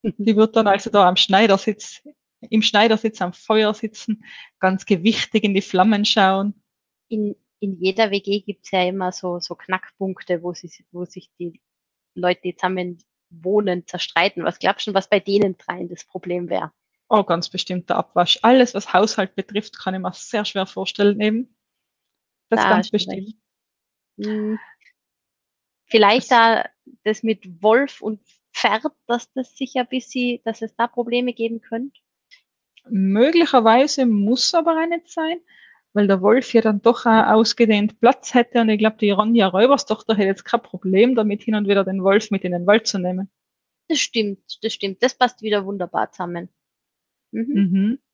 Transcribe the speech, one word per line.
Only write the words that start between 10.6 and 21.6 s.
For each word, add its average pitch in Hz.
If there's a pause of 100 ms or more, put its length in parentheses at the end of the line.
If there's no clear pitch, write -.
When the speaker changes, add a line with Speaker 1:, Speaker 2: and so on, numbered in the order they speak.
Speaker 2:
wo 175
sich -
die 170 (520)
Leute, 180
die 180
zusammen 180 (300)
wohnen, 180
zerstreiten. 175
Was 165
glaubst 185
du, 202
was 190
bei 202
denen 196
dreien 175
das 175
Problem 175
wäre? 170 (380)
Speaker 1:
Oh, 214
ganz 175
bestimmt 180
der -
Abwasch. -
Alles, 247
was -
Haushalt 196
betrifft, 202
kann 185
ich 190
mir 180
sehr 208
schwer 190
vorstellen 202
eben. 220 (920)